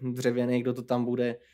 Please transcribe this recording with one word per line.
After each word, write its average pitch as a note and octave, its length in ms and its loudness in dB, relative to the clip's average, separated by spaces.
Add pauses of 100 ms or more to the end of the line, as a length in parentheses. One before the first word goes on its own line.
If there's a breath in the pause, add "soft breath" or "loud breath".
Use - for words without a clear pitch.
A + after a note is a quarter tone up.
dřevěný, B2 580 2
kdo B2 140 0
to A#2+ 80 -8
tam A#2+ 220 0
bude, A#2+ 320 0 (180 soft breath)